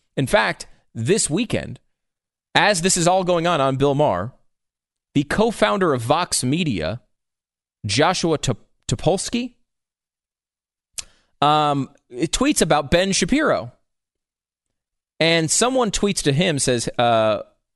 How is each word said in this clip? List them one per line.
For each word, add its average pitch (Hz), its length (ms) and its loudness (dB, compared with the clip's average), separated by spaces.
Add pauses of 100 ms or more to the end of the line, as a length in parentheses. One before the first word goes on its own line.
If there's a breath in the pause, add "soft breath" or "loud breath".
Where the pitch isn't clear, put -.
(160)
In 131 120 -2
fact, 202 400 0 (260)
this 127 340 0
weekend, 143 520 -4 (760)
as 170 300 2
this 185 120 0
is 170 120 0
all 185 160 4
going 175 240 0
on, 170 120 2
on 135 180 0
Bill 139 180 2
Maher, 117 380 0 (800)
the 143 80 2
co-founder 208 680 0
of 123 100 -2
Vox 151 420 -2
Media, 123 580 -2 (840)
Joshua 151 540 0
Top-, - 300 -6 (200)
Topolsky, 233 680 -2 (1900 loud breath)
um, 147 480 2 (200)
it 123 220 -6
tweets - 300 0
about 156 300 0
Ben 190 200 2
Shapiro. 185 600 0 (1500)
And 165 300 2
someone 247 400 0
tweets 202 340 -2
to 147 80 0
him, 151 280 0
says, 123 300 -2 (100)
uh, 113 420 2 (340)